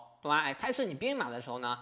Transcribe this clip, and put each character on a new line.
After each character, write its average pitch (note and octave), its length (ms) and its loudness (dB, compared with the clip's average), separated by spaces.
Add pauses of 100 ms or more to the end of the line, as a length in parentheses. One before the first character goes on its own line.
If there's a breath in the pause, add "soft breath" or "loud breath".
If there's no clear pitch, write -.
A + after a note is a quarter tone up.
(220)
对 D3+ 60 -4
吧？ D3 120 6
哎， C#3 140 0
猜 B3+ 180 0
测 C4 120 0
你 F3 100 -2
编 B3 220 0
码 C#3 140 -2
的 A#2+ 100 -6
时 A#2+ 100 -8
候 B2 80 -4
呢， B2 240 0